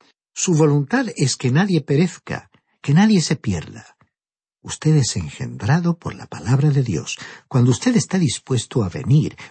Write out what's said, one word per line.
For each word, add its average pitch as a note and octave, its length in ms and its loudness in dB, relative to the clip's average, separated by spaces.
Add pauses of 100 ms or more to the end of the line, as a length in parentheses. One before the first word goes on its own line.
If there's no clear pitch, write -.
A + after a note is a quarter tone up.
(340)
Su - 200 0
voluntad D3+ 520 2 (100)
es C#3+ 200 0
que B2+ 140 -2
nadie F3 300 2
perezca, - 680 -4 (320)
que C#3 100 -2
nadie G3 300 4
se - 140 -2
pierda. - 600 -8 (640)
Usted - 360 -2
es C3 200 0
engendrado B2 840 -2
por - 160 -10
la - 120 -16
palabra C3+ 440 0
de C#3 120 2
Dios. A2 340 -4 (320)
Cuando B2 220 2
usted A#3 260 2
está F#3+ 220 0
dispuesto B2+ 680 -2
a F2+ 60 -6
venir, G2 460 0 (140)